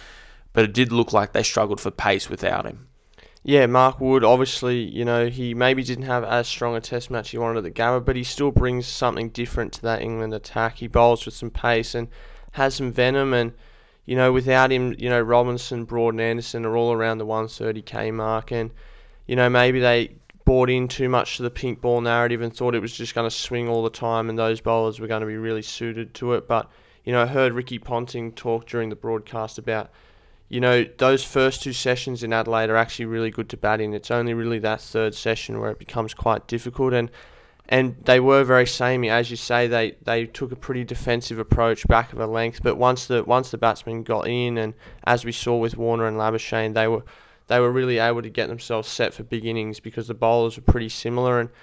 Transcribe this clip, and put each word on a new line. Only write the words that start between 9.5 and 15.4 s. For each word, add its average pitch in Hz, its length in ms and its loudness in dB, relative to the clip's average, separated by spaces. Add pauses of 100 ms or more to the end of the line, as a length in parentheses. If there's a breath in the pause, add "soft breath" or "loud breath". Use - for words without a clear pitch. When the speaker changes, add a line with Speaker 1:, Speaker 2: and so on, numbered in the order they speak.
Speaker 2:
to - 100 -14
that 113 180 -2
England 113 320 -6
attack. 113 440 -4
He 123 100 -10
bowls 117 380 4
with 110 100 -12
some 117 160 -10
pace 120 420 -2
and 120 140 -4 (460 loud breath)
has 135 240 0
some 131 160 -4
venom, 131 420 2
and, 117 180 0 (520 soft breath)
you 123 100 -4
know, 127 180 4
without 131 380 4
him, 127 260 0
you 120 120 -4
know, 120 120 2
Robinson, 120 640 0